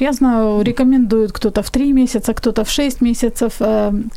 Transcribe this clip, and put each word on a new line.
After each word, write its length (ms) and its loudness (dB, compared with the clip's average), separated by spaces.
Я 120 0
знаю, 500 2
рекомендуют 720 2
кто-то 300 -2
в 80 -8
три 220 0
месяца, 400 2
кто-то 300 -2
в 60 -4
шесть 340 -2
месяцев. 580 0
Э, 320 0